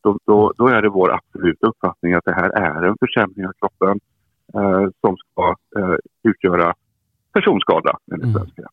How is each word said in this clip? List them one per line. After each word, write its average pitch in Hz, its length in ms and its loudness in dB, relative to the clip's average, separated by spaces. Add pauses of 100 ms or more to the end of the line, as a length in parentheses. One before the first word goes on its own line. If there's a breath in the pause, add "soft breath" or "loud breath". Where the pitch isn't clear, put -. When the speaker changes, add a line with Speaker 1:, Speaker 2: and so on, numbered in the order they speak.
Speaker 1:
Då, 104 220 0
då, 104 320 4
då 123 120 2
är 113 140 4
det 107 60 2
vår 95 240 2
absoluta - 540 -2
uppfattning 90 480 -2
att 85 100 -2
det 87 100 -2
här 90 160 0
är 82 320 -2
en 101 180 0
försämring 101 460 -2
av 95 60 -8
kroppen, 101 480 -2 (540)
eh, 98 340 0 (120)
som 92 160 0
ska, - 380 -4 (240)
eh, 90 180 -2 (260)
utgöra 87 520 0 (580)
personskada 101 640 0 (160)
enligt 85 120 -8
Speaker 2:
Mm. 113 120 0
Speaker 1:
svensk 92 220 -8
rätt. - 140 -18